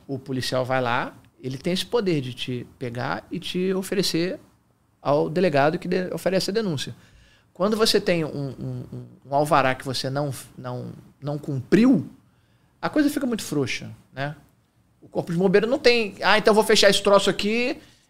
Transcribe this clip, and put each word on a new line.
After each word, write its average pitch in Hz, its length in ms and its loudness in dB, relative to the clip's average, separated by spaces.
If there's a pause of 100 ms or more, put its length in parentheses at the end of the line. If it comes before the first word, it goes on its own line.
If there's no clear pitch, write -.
o 135 120 -6
policial 131 460 -4
vai 131 160 0
lá, 127 320 -2 (280)
ele 131 160 -8
tem 175 160 -4
esse 185 120 -4
poder 185 360 0
de 127 120 -8
te 123 340 -8 (120)
pegar 123 520 -6
e - 80 -6
te 185 340 -4
oferecer 185 640 -2 (600)
ao 147 280 0
delegado 156 500 2
que - 80 -12
de-, 185 260 -2
oferece 180 380 -2
a - 20 -2
denúncia. 185 420 -4 (580)
Quando 214 240 0
você 220 240 4
tem 175 240 0
um, - 40 -4
um, 127 640 -8
um, 123 120 -12 (240)
um 139 60 0
alvará 143 380 4
que - 120 -10
você 135 240 -4
não, 143 240 -4 (240)
não, 123 340 -10 (300)
não 139 160 -6
cumpriu, 160 720 2 (720)
a 165 80 -4
coisa 294 200 0
fica 285 160 -4
muito 240 180 -4
frouxa, 131 460 -4 (240)
né? 143 220 -8 (640)
O - 60 -20
Corpo - 240 -6
de 165 60 -4
Bombeiro 196 300 4
não 262 120 0
tem, 233 420 4
"Ah, 190 160 6
então 214 160 6
vou 214 100 6
fechar 208 260 6
esse 196 120 4
troço 196 280 4
aqui, 226 480 -2 (320)